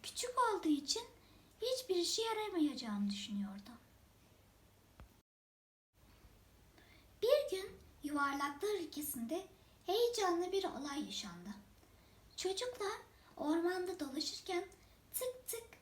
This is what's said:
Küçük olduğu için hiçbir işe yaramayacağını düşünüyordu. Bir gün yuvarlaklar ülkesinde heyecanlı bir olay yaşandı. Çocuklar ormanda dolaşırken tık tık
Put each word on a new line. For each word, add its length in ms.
Küçük 340
olduğu 300
için 360
hiçbir 340
işe 260
yaramayacağını 880
düşünüyordu. 600
Bir 300
gün 200
yuvarlaklar 760
ülkesinde 680
heyecanlı 680
bir 120
olay 420
yaşandı. 440
Çocuklar 600
ormanda 640
dolaşırken 640
tık 340
tık 220